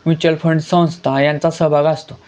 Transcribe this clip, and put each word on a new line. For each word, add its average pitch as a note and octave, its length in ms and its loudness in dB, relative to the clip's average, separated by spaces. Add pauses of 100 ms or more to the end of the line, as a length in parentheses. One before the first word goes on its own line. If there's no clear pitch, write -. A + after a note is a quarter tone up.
म्युच्युअल E3 300 0
फंड D#3+ 240 0
संस्था D#3 600 0
यांचा D3 300 0
सहभाग D3+ 340 0
असतो - 440 -4